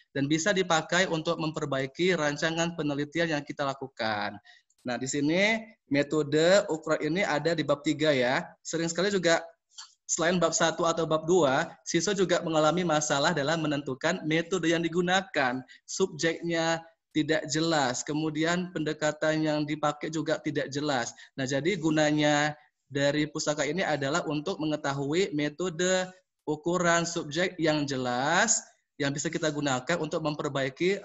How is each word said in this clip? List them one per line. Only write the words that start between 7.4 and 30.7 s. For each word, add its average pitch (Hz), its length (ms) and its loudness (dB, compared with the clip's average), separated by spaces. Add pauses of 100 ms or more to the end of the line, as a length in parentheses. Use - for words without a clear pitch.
di 160 100 -2
bab 143 220 0
tiga 151 320 2
ya. 127 260 2 (220)
Sering 165 240 -4
sekali 170 240 0
juga 170 320 2 (640)
selain 175 320 2
bab 165 160 2
satu 165 320 2
atau 165 160 0
bab 156 240 0
dua, 156 420 4 (140)
siswa 170 320 0
juga 180 240 2
mengalami 160 480 2
masalah 151 480 2
dalam 151 260 0
menentukan 147 640 -2
metode 165 460 0
yang 165 100 2
digunakan, 170 800 0 (260)
subjeknya 165 960 -2 (300)
tidak 156 400 0
jelas, 147 560 0
kemudian 160 640 -2
pendekatan 156 720 0
yang 151 240 0
dipakai 151 400 -2
juga 156 320 -2
tidak 139 320 -4
jelas. 139 400 -2 (240)
Nah, 135 80 -4
jadi 139 320 0
gunanya 151 800 2 (320)
dari 143 400 0
pustaka 151 400 -2
ini 170 160 -2
adalah 143 480 0
untuk 151 320 -4
mengetahui 151 720 -2
metode, 180 720 0 (400)
ukuran, 170 560 2
subjek 170 560 -4
yang 151 240 2
jelas, 135 800 0 (320)
yang 139 160 -2
bisa 147 160 -4
kita 160 240 -2
gunakan 143 480 -2
untuk 160 240 -4
memperbaiki 151 800 -2